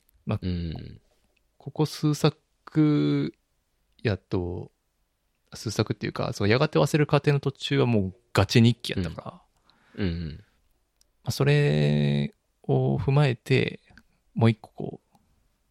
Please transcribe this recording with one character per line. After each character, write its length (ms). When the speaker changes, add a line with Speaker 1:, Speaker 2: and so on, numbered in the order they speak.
Speaker 1:
ま 100
あ、 60
Speaker 2:
う 60
ん。 540
Speaker 1:
こ 140
こ 140
数 280
作 1200
や 140
と、 540
数 180
作 220
っ 20
て 100
い 60
う 20
か、 180
そ 140
の 40
や 80
が 120
て 100
忘 140
れ 60
る 80
過 100
程 160
の 80
途 100
中 280
は 60
も 220
う 80
ガ 120
チ 160
日 200
記 120
や 80
っ 20
た 60
か 120
ら。 80
Speaker 2:
う 20
ん。 20
う 40
ん 20
う 140
ん。 100
Speaker 1:
ま 60
あ、 60
そ 120
れ 880
を 340
踏 140
ま 160
え 80
て、 460
も 140
う 20
一 120
個 100
こ 320
う、 140